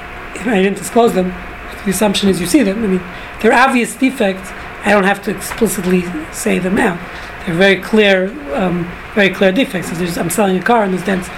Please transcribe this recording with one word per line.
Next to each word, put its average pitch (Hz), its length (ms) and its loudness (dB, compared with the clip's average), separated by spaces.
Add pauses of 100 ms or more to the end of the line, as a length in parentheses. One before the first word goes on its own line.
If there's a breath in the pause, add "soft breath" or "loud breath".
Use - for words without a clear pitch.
(360)
if 185 100 -8
I 208 160 2
didn't 196 160 2
disclose 233 360 2
them, 185 160 2 (560)
the 202 60 0
assumption 202 380 2
is 170 100 2
you 180 80 -2
see 294 160 4
them. 202 200 0
I 214 40 0
mean, 185 140 0 (400 loud breath)
they're 220 120 4
obvious 247 420 2
defects, 208 560 -2 (340 loud breath)
I 202 60 4
don't 202 140 4
have 196 180 0
to 208 120 -2
explicitly 185 680 0 (280)
say 196 280 -2
them 185 180 0
out. 196 220 0 (460 loud breath)
They're 165 100 -2
very 190 260 4
clear, 196 460 4 (280)
um, 175 320 0 (280)
very 196 140 4
clear 190 220 2
defects. 190 400 -2
If 170 60 -6
there's, 170 200 -2
I'm 170 120 -2
selling 190 280 2
a 180 40 0
car 233 220 4
and 190 100 0
there's 170 120 -4
dents 185 220 -2 (100 loud breath)